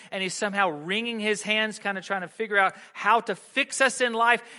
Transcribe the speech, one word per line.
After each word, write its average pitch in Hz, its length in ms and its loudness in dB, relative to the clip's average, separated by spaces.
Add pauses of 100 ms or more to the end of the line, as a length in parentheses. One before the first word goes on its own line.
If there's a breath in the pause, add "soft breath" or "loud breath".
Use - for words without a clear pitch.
(120)
and 190 100 -6
he's 185 120 -4
somehow 196 360 0
wringing 196 480 -4
his 214 240 -2
hands, 214 380 -2
kinda 196 220 -6
trying 196 200 -4
to 175 60 -8
figure 208 300 -2
out 190 180 4 (160 loud breath)
how 214 300 2
to 208 140 -4
fix - 440 -4
us 262 220 2
in 247 100 0
life. 226 320 2 (160 loud breath)